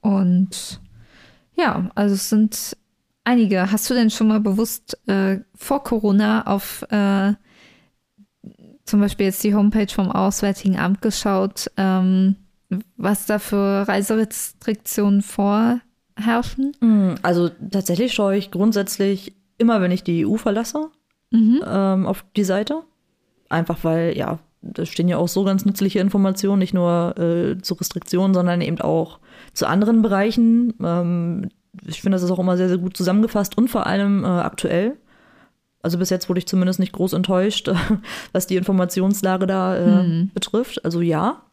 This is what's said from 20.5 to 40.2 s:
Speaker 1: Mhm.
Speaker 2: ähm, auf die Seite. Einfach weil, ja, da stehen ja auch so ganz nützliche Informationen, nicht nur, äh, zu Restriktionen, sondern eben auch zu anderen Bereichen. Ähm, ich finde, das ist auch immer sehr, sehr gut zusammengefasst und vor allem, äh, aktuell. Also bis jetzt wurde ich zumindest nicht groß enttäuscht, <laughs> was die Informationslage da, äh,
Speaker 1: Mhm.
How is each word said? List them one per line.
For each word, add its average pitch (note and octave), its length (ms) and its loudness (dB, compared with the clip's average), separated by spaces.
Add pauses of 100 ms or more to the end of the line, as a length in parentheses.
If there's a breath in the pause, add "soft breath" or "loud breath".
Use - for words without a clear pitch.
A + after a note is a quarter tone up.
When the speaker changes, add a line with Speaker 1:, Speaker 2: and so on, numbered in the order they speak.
Speaker 1:
Mhm. A3+ 340 4
Speaker 2:
ähm, F#3+ 400 0
auf - 200 -6 (100)
die G3+ 80 2
Seite. G#3+ 380 -2 (680)
Einfach E3 340 -2
weil, E3 340 0
ja, - 220 -4 (220)
da - 240 -8
stehen F3 220 -2
ja F3 100 0
auch F3 100 0
so G3 160 -2
ganz F#3+ 220 0
nützliche G3 340 0
Informationen, G3 600 2
nicht F#3 140 0
nur, F3 440 0
äh, E3+ 440 0
zu - 140 -6
Restriktionen, F#3 580 -2
sondern F3 280 0
eben - 200 -4
auch - 380 -2 (340 loud breath)
zu - 140 -2
anderen G#3+ 340 4
Bereichen. A3+ 720 2 (100)
Ähm, E3+ 680 -2 (360)
ich D#3+ 160 -12
finde, G3 160 2
das F3+ 60 0
ist F3+ 80 0
auch F3+ 80 0
immer F3+ 180 0
sehr, F#3 120 2
sehr F3+ 80 2
gut F#3 200 -4
zusammengefasst G3+ 600 0
und A3+ 120 2
vor - 180 -2
allem, G3+ 360 2
äh, - 40 0
aktuell. F3+ 680 -2 (840 soft breath)
Also F3 160 -2
bis F3+ 140 -2
jetzt F#3 180 -2
wurde F3+ 100 0
ich E3+ 80 -8
zumindest F#3 320 0
nicht F#3 140 -2
groß F#3 200 -2
enttäuscht, F#3 560 0
<laughs> - 600 -4
was F#3 160 -2
die F#3 80 -2
Informationslage F#3 920 0
da, F#3+ 280 0
äh, F#3 320 4
Speaker 1:
Mhm. E3+ 260 0